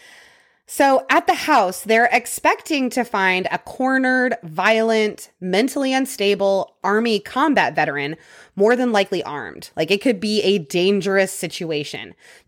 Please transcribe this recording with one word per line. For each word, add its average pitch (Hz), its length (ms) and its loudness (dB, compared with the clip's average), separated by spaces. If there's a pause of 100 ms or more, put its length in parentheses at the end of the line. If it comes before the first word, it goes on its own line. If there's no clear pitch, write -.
(640)
So 269 460 2
at 339 160 4
the 370 80 4
house, 214 460 0
they're 226 300 4
expecting 269 800 0
to 247 120 -2
find 185 480 0
a 175 80 -2
cornered, 254 840 0
violent, 220 960 0
mentally 262 540 0
unstable 196 880 0
Army 214 360 2
combat 240 560 0
veteran, 151 400 -2 (400)
more 214 200 4
than 247 160 0
likely 196 320 0
armed. 127 520 -12
Like, 160 160 -2
it 202 100 0
could 233 180 0
be 214 220 -2
a 196 160 2
dangerous 190 720 0
situation. 151 840 -8 (320)